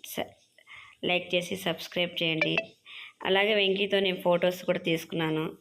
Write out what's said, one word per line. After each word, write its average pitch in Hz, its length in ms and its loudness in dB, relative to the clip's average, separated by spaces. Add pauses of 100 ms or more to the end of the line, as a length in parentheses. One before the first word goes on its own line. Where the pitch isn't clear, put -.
స-, - 260 -6 (720)
లైక్ 180 300 0
చేసి 180 220 0
సబ్స్క్రైబ్ 175 680 -2
చేయండి. 160 340 0 (680)
అలాగే 196 300 4
వెంకీతో 196 460 2
నేను 180 200 0
ఫొటోస్ 180 440 2
కూడా 175 140 0
తీసుకున్నాను. 160 680 0 (160)